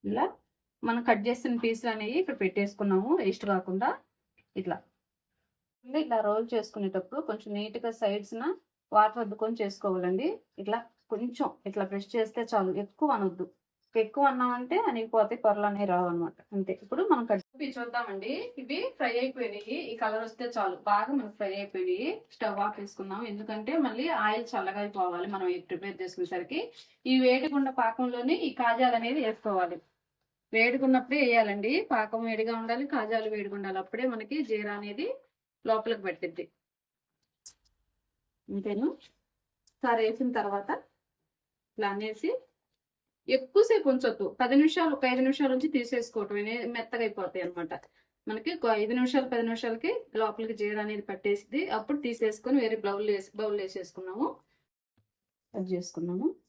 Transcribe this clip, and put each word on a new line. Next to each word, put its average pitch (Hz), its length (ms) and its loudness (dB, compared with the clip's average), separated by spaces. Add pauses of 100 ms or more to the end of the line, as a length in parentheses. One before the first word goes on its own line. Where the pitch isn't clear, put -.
ఇలా 247 160 2 (600)
మనం 233 220 0
కట్ 208 180 4
చేసిన 247 360 0
పీసులు 226 300 0
అనేవి 220 300 -2
ఇక్కడ 285 200 -4
పెట్టేసుకున్నాము, 202 680 2 (100)
వేస్ట్ 196 320 0
కాకుండా. 190 380 0 (680)
ఇట్లా 185 160 -2 (1200)
ఇట్లా 240 160 2 (100)
రోల్ 220 260 2
చేసుకునేటప్పుడు 208 680 -2 (120)
కొంచెం 214 260 -8
నీట్గా 226 340 -4 (120)
సైడ్స్న 208 400 -2 (480)
వాటర్ 214 340 4
అద్దుకొని 220 380 -2
చేసుకోవాలండి. 190 680 0 (320)
ఇట్లా 208 180 -2 (320)
కొంచెం 240 380 -4 (200)
ఇట్లా 196 220 -2
ప్రెస్ 196 240 -6
చేస్తే 220 260 0 (100)
చాలు, 185 200 2 (120)
ఎక్కువ 285 340 -2
అనొద్దు. 180 280 -2 (560)
ఎక్కువ 220 280 0
అన్నామంటే 247 460 0 (140)
అనిగిపోతే 226 540 2
పొరలు 208 260 4
అనేవి 202 200 0
రావు 180 220 2
అనమాట. 170 260 -4 (180)
అంతే. 190 180 -2 (100)
ఇప్పుడు 269 260 -2
మనం 254 200 4
కట్ 202 120 2
చేసి 269 260 -10 (100)
చూద్దామండి. 240 540 -4 (300)
ఇవి 277 180 -6 (180)
ఫ్రై 240 140 0 (100)
అయిపోయినాయి, 240 540 -4 (160)
ఈ - 100 -6
కలర్ 220 260 0
వస్తే 247 180 -10 (100)
చాలు, 190 220 0 (100)
బాగా 214 300 2
మనకు 214 220 -4
ఫ్రై 202 100 0 (100)
అయిపోయినాయి. 190 480 -2 (280)
స్టవ్ 202 300 -2
ఆఫ్ 208 140 -4
చేసుకుందాం, 196 400 -8 (120)
ఎందుకంటే 214 420 -6 (120)
మళ్ళీ 233 200 -2 (200)
ఆయిల్ 220 260 2
చల్లగా 196 320 -2
అయిపోవాలి 185 520 -2
మనం 185 200 0
ఇది - 160 -10
ప్రిపేర్ 330 300 -6
చేసుకునేసరికి. 349 600 -4 (500)
ఈ 262 40 8 (100)
వేడిగుండ 269 460 4 (100)
పాకంలోనే 247 560 2 (100)
ఈ - 20 0 (120)
కాజాలు 240 380 4
అనేది 254 280 0
వేసుకోవాలి. 185 500 -2 (760)
వేడిగున్నప్పుడే 254 720 4
వేయాలండి, 220 480 4 (180)
పాకం 226 380 0
వేడిగా 220 320 0
ఉండాలి, 233 220 -2 (120)
కాజాలు 220 400 0
వేడిగా 196 240 -6
ఉండాలి, 190 240 -4
అప్పుడే 233 300 -4
మనకి 220 240 -6 (120)
జీరా 208 300 -2
అనేది 208 280 -6 (640)
లోపలికి 220 380 0
పట్టిద్ది. 175 380 -6 (2000)
అంతేను, 202 340 -2 (800)
ఒకసారి 233 400 2
వేసిన 247 320 0
తర్వాత 202 320 -2 (1000)
ఇట్లా 202 240 -2
అనేసి 214 360 -2 (1040)
ఎక్కువసేపు 392 560 4
ఉంచొద్దు, 226 340 0 (140)
పది 254 200 4
నిమిషాలు, 320 360 6
ఒక 262 160 0
ఐదు 254 140 2
నిమిషాల 277 280 4
నుంచి 269 220 2
తీసేసుకోవటం, 233 600 -2 (400)
మెత్తగా 226 300 -4
అయిపోతాయి 185 400 -4
అనమాట. 175 280 -6 (560)
మనకి 220 280 -4
ఒక - 80 -2 (160)
ఐదు 214 160 0
నిమిషాలు, 254 360 2
పది 233 140 2
నిమిషాలకి 226 440 -2 (300)
లోపలికి 220 400 -2
జీరా 208 240 -2
అనేది 214 260 -6
పట్టేసిద్ది. 202 500 -2 (160)
అప్పుడు 285 280 -2
తీసేసుకొని 233 580 0
వేరే 220 220 0
బౌల్ 202 280 0
వేసి, 190 160 -4 (120)
బౌల్ 208 220 0
వేసేసుకున్నాము, 185 640 -6 (1300)
కట్ 185 220 -4
చేసుకున్నాము. 180 520 -4 (220)